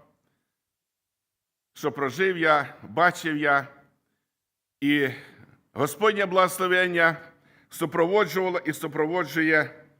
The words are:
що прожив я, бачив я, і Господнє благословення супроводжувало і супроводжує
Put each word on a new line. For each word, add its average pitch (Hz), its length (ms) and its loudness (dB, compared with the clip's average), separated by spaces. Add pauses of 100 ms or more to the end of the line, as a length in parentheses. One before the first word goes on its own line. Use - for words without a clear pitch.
(1700)
що 147 180 -6
прожив 147 460 -2
я, 151 440 2
бачив 156 540 0
я, 143 320 0 (1120)
і 143 300 2 (680)
Господнє 202 480 0
благословення 180 880 2 (540)
супроводжувало 175 880 0
і 151 140 -4
супроводжує 156 960 0 (300)